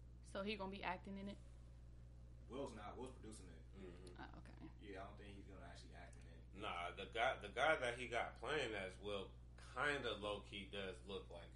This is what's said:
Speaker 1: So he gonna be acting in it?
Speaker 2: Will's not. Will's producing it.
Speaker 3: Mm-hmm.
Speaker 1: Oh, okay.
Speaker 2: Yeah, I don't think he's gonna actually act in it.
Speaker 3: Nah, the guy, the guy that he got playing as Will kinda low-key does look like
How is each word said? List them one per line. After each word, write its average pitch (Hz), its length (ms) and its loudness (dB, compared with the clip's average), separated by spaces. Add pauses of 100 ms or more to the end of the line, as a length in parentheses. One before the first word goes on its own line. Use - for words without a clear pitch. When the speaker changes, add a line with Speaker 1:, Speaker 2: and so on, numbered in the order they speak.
(340)
Speaker 1:
So 196 100 4
he 214 160 4
gonna 190 140 0
be - 100 -2
acting 185 320 0
in 196 160 -2
it? - 80 -8 (1120)
Speaker 2:
Will's 127 240 0
not. 104 240 -6
Will's 127 160 -4
producing 110 320 -8
it. - 140 -10 (180)
Speaker 3:
Mm-hmm. 90 440 -8
Speaker 1:
Oh, - 200 -8
okay. - 100 -10 (300)
Speaker 2:
Yeah, 101 200 -4
I - 40 -4
don't - 120 -8
think 101 160 -8
he's 98 120 -8
gonna 92 200 -8
actually - 280 -10
act 117 220 -10
in - 100 -10
it. - 120 -12 (240)
Speaker 3:
Nah, 87 340 2
the 95 160 -2
guy, 120 300 8
the 98 100 -4
guy 147 240 10
that 120 220 6
he 120 100 0
got 104 320 4
playing 131 320 4
as 95 300 0
Will 101 260 2 (460)
kinda 127 420 6
low-key 101 560 0
does 95 320 0
look 95 240 -2
like 85 260 -8